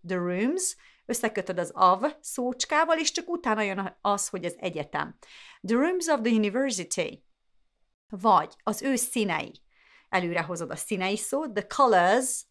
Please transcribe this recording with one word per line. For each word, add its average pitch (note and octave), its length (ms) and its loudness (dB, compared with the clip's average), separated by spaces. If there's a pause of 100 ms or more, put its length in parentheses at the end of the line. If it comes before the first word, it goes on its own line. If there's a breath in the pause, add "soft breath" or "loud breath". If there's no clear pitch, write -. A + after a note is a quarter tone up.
the F3+ 100 -4
rooms, G3 600 -2 (300 soft breath)
összekötöd G#3+ 520 -4
az E3+ 160 -4
av F#3+ 460 4
szócskával, D4+ 760 0
és D#4+ 120 -2
csak E4+ 200 -4
utána A3+ 320 -2
jön G3 380 -4
az, G3+ 280 0
hogy F3 160 -6
az F3 140 -6
egyetem. D3+ 580 -6 (500 loud breath)
The A3 100 2
rooms E4+ 300 2
of D4 160 2
the A#3 100 2
university. G#3+ 920 0 (840)
Vagy F#3+ 540 2
az G#3+ 200 -4
ő C4+ 140 2
színei. - 640 -2 (460 soft breath)
Előre F3 340 0
hozod E3+ 280 -8
a D#3+ 60 -8
színei F#3+ 400 -4
szót, C#4 360 -4
the G3+ 140 -4
colors A3+ 840 4